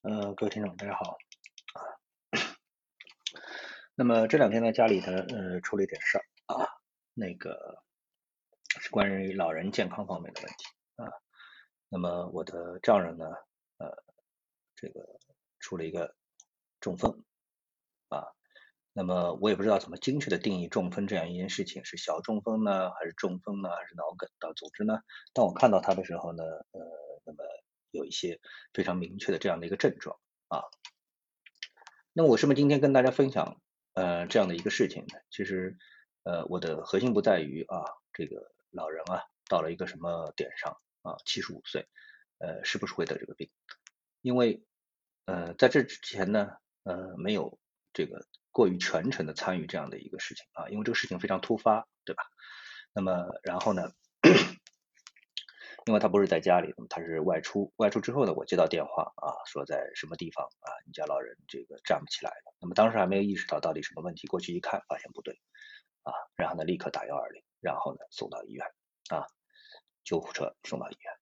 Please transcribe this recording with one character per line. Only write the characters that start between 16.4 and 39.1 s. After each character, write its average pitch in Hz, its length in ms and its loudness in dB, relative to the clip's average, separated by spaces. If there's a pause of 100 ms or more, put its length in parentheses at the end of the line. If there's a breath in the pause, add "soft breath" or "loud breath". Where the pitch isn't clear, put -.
中 92 180 -4
风 - 280 0 (840)
啊。 - 160 -4 (680 soft breath)
那 101 100 -4
么 90 400 0
我 107 80 4
也 95 60 4
不 98 80 -2
知 110 40 4
道 101 120 6
怎 - 100 -14
么 85 60 -12
精 139 240 -2
确 113 100 -4
地 127 80 2
定 95 220 0
义 85 80 -4
中 90 240 0
风 101 160 -2
这 101 80 0
样 82 120 -2
一 87 80 -6
件 95 140 -4
事 98 140 -4
情， - 200 -12
是 - 120 -12
小 82 240 -4
中 107 200 -2
风 110 220 0
呢， 95 300 2
还 82 120 -8
是 82 100 -6
中 92 260 -4
风 101 220 -8
呢， 92 80 -6
还 87 180 -6
是 85 80 -20
脑 80 200 -6
梗 - 140 -10 (100)
呢？ 82 140 -8
总 - 160 -14
之 - 140 -6
呢， 110 180 0 (320 loud breath)
当 123 100 6
我 90 80 2
看 - 200 6
到 95 80 6
他 98 120 2
的 92 120 0
时 85 120 -6
候 82 160 -6
呢， 82 120 -8
呃， 80 360 -12 (440)
那 - 80 -16
么 73 100 -14 (480)
有 78 140 -4
一 71 60 -12
些 87 280 -4 (360 loud breath)
非 95 100 0
常 90 120 0
明 90 220 -6
确 - 140 -2
的 85 60 0
这 - 100 0
样 82 120 0
的 85 60 -8
一 85 40 -4
个 98 60 -2
症 - 220 2
状 - 200 -10 (300)
啊。 - 140 -2 (1500 loud breath)
那 165 100 4
么 160 60 10
我 117 80 10
是 151 100 6
不 143 60 8
是 131 40 6
今 143 120 6
天 143 120 6
跟 139 120 6
大 131 100 8
家 127 80 8
分 135 200 4
享， - 300 -2 (340)
呃， 87 320 0
这 117 140 2
样 95 80 4
的 85 80 -2
一 - 20 -4
个 87 100 -2
事 98 200 4
情 - 180 -8
呢？ - 120 -16 (120)
其 - 140 -6
实， 92 340 -4 (460 soft breath)
呃， 87 220 -2
我 90 120 -4
的 80 260 -4
核 - 140 2
心 120 160 2
不 101 80 4
在 98 180 4
于 73 240 -6
啊， 92 200 -6 (280)
这 - 140 -8
个 - 260 -14 (180)
老 78 180 -8
人 80 220 -8